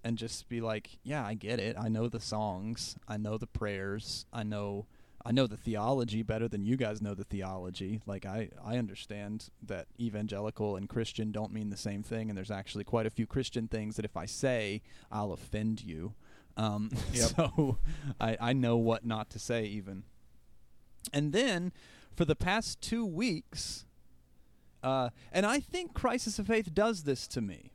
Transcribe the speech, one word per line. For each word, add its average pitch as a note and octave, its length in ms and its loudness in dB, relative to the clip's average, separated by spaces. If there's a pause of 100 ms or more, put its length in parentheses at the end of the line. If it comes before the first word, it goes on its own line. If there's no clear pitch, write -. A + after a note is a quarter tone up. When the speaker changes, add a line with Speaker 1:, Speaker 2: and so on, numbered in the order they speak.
Speaker 1:
and A#2 120 0
just A2 320 -6
be A#2 120 -2
like, A2 420 -2
"Yeah, C3+ 240 -2
I G#2+ 80 -2
get A2 240 0
it. A#2+ 180 0
I A#2 120 0
know A2 200 4
the A2+ 120 -4
songs. G#2+ 760 -4 (120)
I G#2+ 80 -4
know G#2+ 200 0
the A2+ 120 -6
prayers. G2+ 840 -4
I A#2 120 -4
know, G#2 420 -2 (380)
I A#2 80 0
know B2+ 160 8
the G#2+ 80 -8
theology A2+ 680 2
better A2 240 0
than G#2 160 -2
you A2+ 140 4
guys G#2+ 260 0
know G2+ 120 0
the F#2+ 100 -6
theology. F#2+ 800 -4
Like, G2 180 -4
I, G2+ 260 -4 (140)
I A2 140 -2
understand G#2 720 -6 (160)
that G2 240 -6 (100)
evangelical G#2+ 760 0
and G2 120 -4
Christian A2 440 -2
don't G#2+ 200 -4
mean G#2+ 180 -2
the G2 60 -4
same G2+ 280 -4
thing, A2+ 260 -2
and G2+ 80 -4
there's G2 140 -4
actually G2+ 320 -4
quite A2+ 220 2
a A2 40 0
few A2+ 160 0
Christian B2 400 0
things G#2+ 300 -2
that G#2+ 80 0
if - 120 -6
I E2 100 -4
say, G#2+ 540 2 (300)
I'll G#2 220 0
offend G#2+ 500 -2
you." F2 320 -6 (420)
Um, G#2+ 320 0 (140)
<laughs> - 100 -2
Speaker 2:
Yep. A#2+ 220 6
Speaker 1:
so D3 440 4 (420)
I, A2+ 200 2
I A#2+ 120 2
know B2 240 6
what A2+ 280 4
not A2 260 -2
to - 100 -8
say A#2 240 0
even. G2 400 -6 (1080)
And D3 200 2
then F#3 400 4 (420)
for F3 100 4
the D3+ 120 6
past - 440 2
two A#3 240 0
weeks, F#3 840 -2 (960)
uh, C3 280 2 (200)
and F#3+ 160 4
I B3+ 140 4
think F4 340 -4
Crisis A#3+ 460 0
of G3 80 -2
Faith G#3+ 260 4
does G#3 300 4
this C#3 240 0
to - 120 -4
me, G2 340 -6